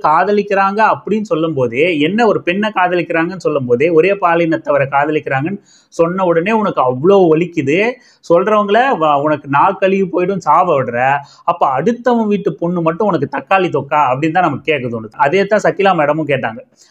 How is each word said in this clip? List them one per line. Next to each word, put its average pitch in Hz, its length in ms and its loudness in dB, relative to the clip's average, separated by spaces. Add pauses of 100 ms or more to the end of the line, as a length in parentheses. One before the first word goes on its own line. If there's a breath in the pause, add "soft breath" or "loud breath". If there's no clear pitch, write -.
காதலிக்கிறாங்க 196 800 0
அப்படின்னு 196 380 0
சொல்லும் 165 320 -2
போதே, 135 440 0
என்ன 202 280 0
ஒரு 170 160 0
பெண்ணை 208 320 -2
காதலிக்கிறாங்கன்னு 175 720 -2
சொல்லும் 147 200 -2
போதே, 123 220 2
ஒரே 170 240 4
பாலினத்தவரை 165 800 0
காதலிக்கிறாங்கன்னு 151 680 -2 (280 soft breath)
சொன்ன 175 360 -2
உடனே 170 280 0
உனக்கு 202 300 0
அவ்வளோ 135 360 2 (140)
வலிக்குது, 156 460 0 (500 soft breath)
சொல்றவங்கள 208 520 2 (200)
வ-, 147 200 2
உனக்கு 147 280 -2
நாக்கு 185 380 2
அழுகி 196 200 0
போயிடும் 180 380 -2
சாப 165 320 2
விடுற, 120 220 -2 (460 loud breath)
அப்ப 175 180 -2 (160)
அடுத்தவன் 233 480 0
வீட்டு 202 280 -2
பொண்ணு 175 280 -4
மட்டும் 165 240 -2
உனக்கு 151 300 -2
தக்காளி 185 340 0
தொக்கா?" 147 340 -2
அப்படின்னு 139 280 -2
தான் 180 160 2
நமக்கு 147 240 -4
கேட்க 127 160 -4
தோணுது. 110 240 -10
அதே 180 340 0
தான் 208 160 0
சகிலா 190 320 2
மேடமும் 147 380 0
கேட்டாங்க. 117 300 -4 (280 soft breath)